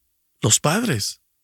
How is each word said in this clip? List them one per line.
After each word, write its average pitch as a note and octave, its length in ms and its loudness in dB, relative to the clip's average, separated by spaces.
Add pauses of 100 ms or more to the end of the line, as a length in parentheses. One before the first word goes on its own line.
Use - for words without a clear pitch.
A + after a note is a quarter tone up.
(400)
los - 180 2
padres. D#3+ 640 -2 (240)